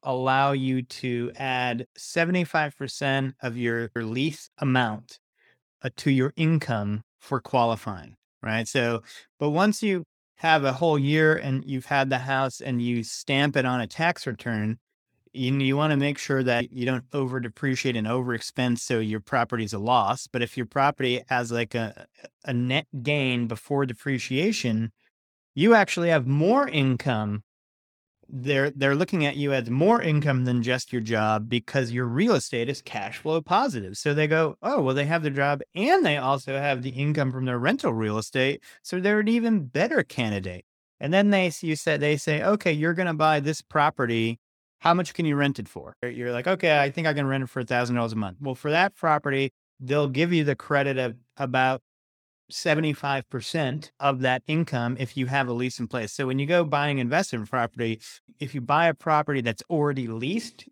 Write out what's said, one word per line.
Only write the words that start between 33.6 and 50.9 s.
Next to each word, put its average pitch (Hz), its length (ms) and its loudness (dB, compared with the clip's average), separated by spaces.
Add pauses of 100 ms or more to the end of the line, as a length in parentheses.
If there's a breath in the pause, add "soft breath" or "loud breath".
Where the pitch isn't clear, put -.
So 147 160 0
they 151 120 2
go, 160 360 2
"Oh, 240 180 0
well, 131 140 2
they 143 100 0
have 160 180 0
their 147 100 -2
job 139 280 0 (140)
and 285 320 4
they 147 100 4
also 135 400 0
have 139 260 0
the 131 80 -6
income 143 400 0
from 131 140 -4
their 123 140 -2
rental 156 340 0
real 110 240 0
estate. 135 460 0 (200 soft breath)
So 185 180 -6
they're 208 200 2
an 214 80 2
even 226 380 2
better 214 360 2
candidate." 98 640 -4 (340)
And - 140 -4
then 202 160 6
they 185 200 4
s-, - 140 -8
you 160 140 0
said, 151 240 0
they 147 160 4
say, 147 260 0
"Okay, 202 300 2
you're 156 220 2
gonna 175 180 -2
buy 156 280 2
this 147 200 -2
property. 117 800 0 (420)
How 170 140 4
much 180 180 -2
can 170 140 -2
you 143 100 2
rent 143 220 0
it 107 100 -10
for?" - 340 -16
You're 123 300 -6
like, 123 140 -4
"Okay, 175 340 4
I 139 100 2
think 160 160 -2
I 151 60 2
can 143 140 0
rent 135 180 0
it 120 40 -8
for - 120 -6
a 120 40 -4
thousand 123 320 0
dollars 113 180 0
a - 20 -2
month." 98 240 -6
Well, 135 140 -6
for 147 160 -6
that 180 240 2
property, 139 560 0 (280)
they'll 139 300 0
give 156 240 2
you 160 120 4
the 139 120 0
credit 139 400 0